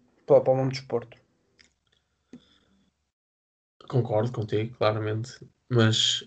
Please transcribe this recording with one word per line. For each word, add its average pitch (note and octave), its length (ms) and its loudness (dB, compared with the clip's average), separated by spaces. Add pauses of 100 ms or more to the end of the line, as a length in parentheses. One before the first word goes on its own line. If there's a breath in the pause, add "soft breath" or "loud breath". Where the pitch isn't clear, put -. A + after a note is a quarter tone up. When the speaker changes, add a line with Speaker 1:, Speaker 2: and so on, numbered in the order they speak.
(240)
Speaker 1:
para, C#3 160 6
para C3 120 2
o C3 40 0
mundo C3 120 0
do C3 40 -4
desporto. - 500 -8 (2750 soft breath)
Speaker 2:
Concordo A2+ 400 0
contigo, G#2+ 460 -4
claramente. A2 680 -4 (220)
Mas A2+ 580 2